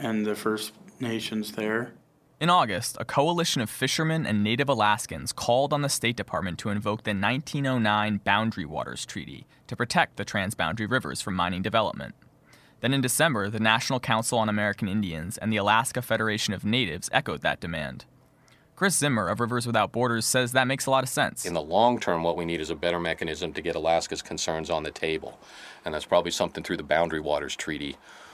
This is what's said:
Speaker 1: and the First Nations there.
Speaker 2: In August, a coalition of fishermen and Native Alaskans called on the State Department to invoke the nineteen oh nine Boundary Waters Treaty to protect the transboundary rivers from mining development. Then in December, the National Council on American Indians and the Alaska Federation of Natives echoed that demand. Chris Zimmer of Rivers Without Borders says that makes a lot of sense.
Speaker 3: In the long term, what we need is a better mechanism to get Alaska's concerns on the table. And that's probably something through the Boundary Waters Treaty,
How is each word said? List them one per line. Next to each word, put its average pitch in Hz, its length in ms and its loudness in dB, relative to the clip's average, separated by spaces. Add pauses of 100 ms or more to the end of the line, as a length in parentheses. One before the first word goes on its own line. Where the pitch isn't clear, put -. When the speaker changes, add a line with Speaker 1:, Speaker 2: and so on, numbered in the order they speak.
Speaker 1:
and 110 220 0
the 107 80 0
First 107 380 -2 (260)
Nations 110 540 -4
there. 113 400 -2 (460)
Speaker 2:
In 165 120 2
August, 117 480 2
a - 60 -6
coalition 165 580 0
of 107 60 -4
fishermen 160 580 0
and 104 160 2
Native 120 260 2
Alaskans 104 640 2
called 131 420 2
on 147 80 2
the 139 80 0
State 117 280 0
Department 90 420 -4
to 110 100 -4
invoke 104 340 -2
the 104 120 0
nineteen 127 500 0
oh 131 140 0
nine 107 440 2
Boundary 104 420 2
Waters 71 420 -8
Treaty 71 400 -12 (180)
to - 100 -10
protect - 420 0
the 101 80 -4
transboundary 101 600 -2
rivers 107 340 -2
from 104 120 -4
mining 90 300 0
development. 98 500 0 (680)
Then 123 120 2
in 139 80 2
December, 127 480 2
the 107 100 -4
National 113 400 4
Council 113 380 0
on 110 120 4
American 104 380 0
Indians 92 520 -4
and 110 120 -2
the 107 60 2
Alaska 110 460 2
Federation 110 500 0
of 92 100 -6
Natives 104 480 -2
echoed 82 300 0
that 80 180 0
demand. 76 460 -6 (680)
Chris 190 220 2
Zimmer 120 320 2
of 107 100 0
Rivers 120 260 0
Without 110 280 2
Borders 117 320 2
says 127 260 2
that 127 160 4
makes 135 180 -2
a 135 60 2
lot 131 140 4
of 127 40 -6
sense. - 360 -2
Speaker 3:
In 85 80 -2
the 82 80 2
long 107 360 4
term, 87 260 0
what 82 120 2
we 85 80 -2
need 82 160 -2
is 78 100 -6
a 82 60 -2
better 87 240 0
mechanism 82 540 -4
to 92 80 -6
get 80 160 -2
Alaska's 82 440 0
concerns 80 480 -4
on 80 140 0
the 78 80 -6
table. - 480 -4 (460)
And 80 80 -6
that's 76 100 -4
probably 87 280 4
something 85 300 -2
through 87 140 -2
the 85 80 -6
Boundary 80 380 2
Waters 73 340 -2
Treaty, 73 400 -6 (380)